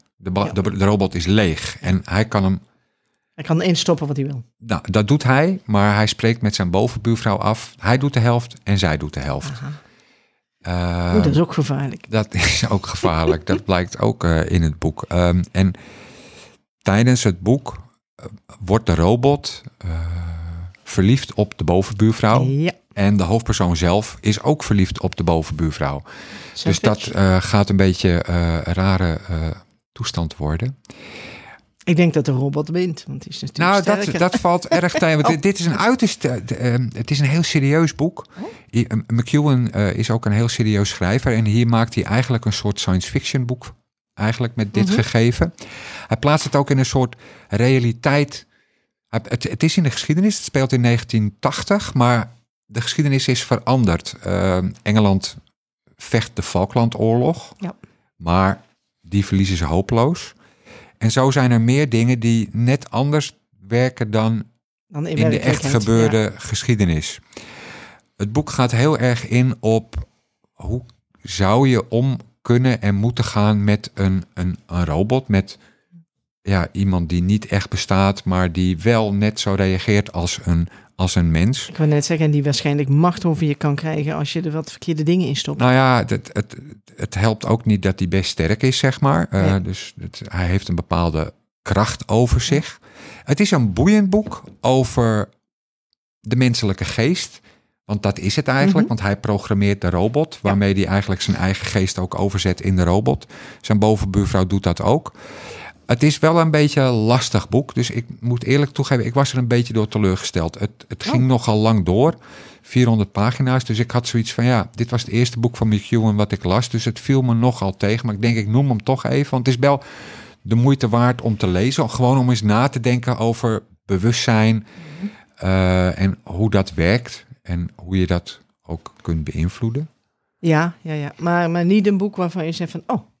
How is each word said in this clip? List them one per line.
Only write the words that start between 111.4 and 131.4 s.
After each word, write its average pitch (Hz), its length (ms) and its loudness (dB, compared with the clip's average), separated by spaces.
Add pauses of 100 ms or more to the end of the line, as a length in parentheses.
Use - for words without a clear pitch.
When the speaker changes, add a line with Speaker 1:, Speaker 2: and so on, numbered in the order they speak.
Speaker 1:
lang 110 280 2
door, 110 300 2 (480)
vierhonderd 113 500 2
pagina's, 123 520 0
dus 110 140 -4
ik 120 120 -2
had 123 160 0
zoiets 113 260 -2
van, 117 120 -2
ja, 120 300 2
dit 117 160 -4
was 120 120 -2
het - 80 -12
eerste 120 280 0
boek 117 180 -2
van 110 120 0
McEwan 107 480 2
wat 104 160 0
ik 95 120 -4
las, 101 240 0
dus 113 160 -4
het - 160 -4
viel 135 220 2
me 120 120 2
nogal 113 420 0
tegen, 117 300 0
maar 107 80 -4
ik 101 80 -8
denk, 117 140 2
ik 101 120 -2
noem 135 200 2
hem 110 140 -2
toch 131 220 -2
even, 135 260 -2
want 127 160 -2
het 131 80 2
is 120 60 -6
wel 139 220 2 (600)
de 101 120 -2
moeite 127 340 4
waard 120 320 2
om 107 160 -2
te 101 100 -2
lezen, 110 440 0
gewoon 127 280 2
om 127 120 2
eens 107 120 0
na 107 260 2
te 127 120 -6
denken 123 380 0
over 113 440 0 (220)
bewustzijn, 110 720 2 (460)
Speaker 2:
Mhm. 196 60 -6 (300)
Speaker 1:
eh, 92 640 2
en 95 240 0
hoe 98 280 -2
dat 95 240 0
werkt 95 520 -2 (160)
en 87 340 -6
hoe 92 220 -6
je 92 80 2
dat - 340 -4 (220)
ook - 300 -14 (100)
kunt 80 220 -4
beïnvloeden. 110 640 -4 (500)
Speaker 2:
Ja, 165 420 0
ja, 160 120 -10
ja. 147 260 -8
Maar, 170 320 0